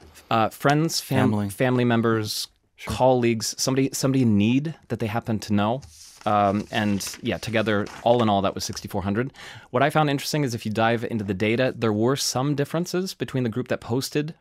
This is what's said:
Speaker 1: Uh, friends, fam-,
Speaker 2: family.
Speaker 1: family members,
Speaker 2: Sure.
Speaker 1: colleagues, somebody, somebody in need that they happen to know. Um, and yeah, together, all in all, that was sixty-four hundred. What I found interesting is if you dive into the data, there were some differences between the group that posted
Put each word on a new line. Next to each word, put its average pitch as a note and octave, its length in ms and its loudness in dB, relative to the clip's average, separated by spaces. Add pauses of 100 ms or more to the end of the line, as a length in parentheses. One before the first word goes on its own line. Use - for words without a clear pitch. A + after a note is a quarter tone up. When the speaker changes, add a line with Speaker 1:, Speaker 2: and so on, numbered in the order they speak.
(300)
Speaker 1:
Uh, A2+ 180 2
friends, D3+ 520 0
fam-, C3 320 0
Speaker 2:
family. G#2 180 -2
Speaker 1:
family B2+ 340 2
members, A2+ 640 0 (280)
Speaker 2:
Sure. - 180 -8
Speaker 1:
colleagues, A#2+ 640 2
somebody, C3+ 340 0
somebody C3+ 300 2
in A2 160 4
need C3 360 2 (140)
that A2+ 120 -6
they A#2 60 -2
happen A2 340 -4
to - 120 -6
know. G#2+ 300 0 (440)
Um, G#2 460 2
and G#2 500 -2
yeah, G2+ 160 -4
together, G#2+ 480 0 (160)
all A#2+ 180 6
in A2 80 4
all, G2 140 4
that F#2+ 140 0
was G#2 80 -6
sixty-four - 380 -8
hundred. G#2 300 -2 (380)
What B2 140 2
I D3+ 60 4
found D#3 200 2
interesting C#3+ 320 -2
is B2 140 -2
if - 100 -10
you A2 60 -2
dive A2+ 320 2
into A2+ 200 -2
the G2+ 100 -2
data, A#2 440 2
there A#2 140 2
were A#2 240 2
some C3+ 400 -2
differences F3 580 -4
between C3 300 -4
the A#2+ 40 0
group A#2+ 200 -4
that - 120 -4
posted D3 600 -4